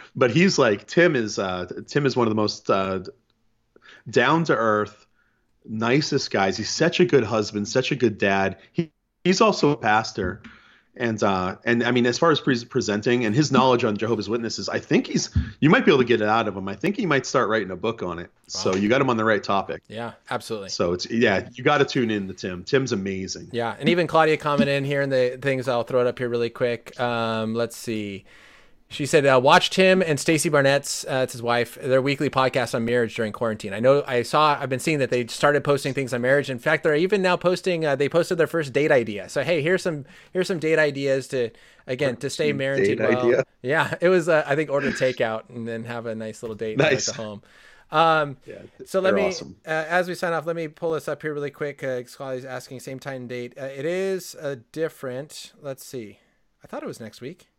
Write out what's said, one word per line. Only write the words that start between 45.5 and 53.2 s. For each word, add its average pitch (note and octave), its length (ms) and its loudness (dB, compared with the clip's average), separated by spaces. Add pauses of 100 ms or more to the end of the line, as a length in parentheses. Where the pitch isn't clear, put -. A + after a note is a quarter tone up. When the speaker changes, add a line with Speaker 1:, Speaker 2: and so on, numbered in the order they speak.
Speaker 2:
then A2+ 180 -8
have A#2 220 -10
a A2+ 80 -6
nice A2 280 -10
little A2+ 120 -10
date A2 220 -6
Speaker 1:
Nice. C#3+ 320 2
Speaker 2:
at G#2 80 -8
the A#2 60 -10
home. G#2 200 -12 (480)
Um, D#3 460 4 (100)
Speaker 1:
Yeah, - 120 -16 (260)
Speaker 2:
so F#3+ 160 -2
let F#3 140 2
Speaker 1:
they're G3 100 2
Speaker 2:
me, - 40 0
Speaker 1:
awesome. - 280 -8 (100)
Speaker 2:
uh, D#3+ 40 -8 (180)
as F3 200 0
we F3 60 -6
sign E3+ 200 -2
off, D#3 120 -4
let E3+ 100 -4
me E3 120 -6
pull E3 240 -6
this D3+ 160 -4
up D3 140 -6
here D#3 120 -6
really C#3+ 160 -6
quick. C#3+ 320 -8
Uh, B2+ 200 -4
'cause - 120 -20
Claudia's C3 300 -10
asking B2+ 360 -12
same C3+ 200 -12
time C3 220 -10